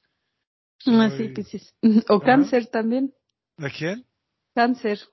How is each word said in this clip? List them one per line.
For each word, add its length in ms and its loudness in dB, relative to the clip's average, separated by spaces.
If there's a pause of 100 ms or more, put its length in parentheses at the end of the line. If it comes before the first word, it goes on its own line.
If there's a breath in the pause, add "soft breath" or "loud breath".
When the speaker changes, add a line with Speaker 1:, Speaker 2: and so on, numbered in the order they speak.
(840)
Speaker 1:
Ah, 260 4
sí, 60 -10
Speaker 2:
Soy 160 -8
Speaker 1:
Piscis. 480 -14
<laughs> 280 2
O 80 6
Speaker 2:
Ajá. 80 -4
Speaker 1:
Cáncer 420 2
también. 460 -4 (440)
Speaker 2:
¿De 140 -8
quién? 340 -8 (480)
Speaker 1:
Cáncer. 460 -2 (140)